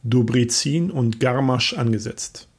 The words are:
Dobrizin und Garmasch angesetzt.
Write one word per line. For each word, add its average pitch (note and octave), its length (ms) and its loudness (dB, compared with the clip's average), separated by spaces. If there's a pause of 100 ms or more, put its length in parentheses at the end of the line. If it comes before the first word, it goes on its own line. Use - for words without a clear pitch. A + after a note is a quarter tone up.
Dobrizin B2 880 2
und A#2 280 0
Garmasch B2+ 540 0
angesetzt. A#2 720 -4 (120)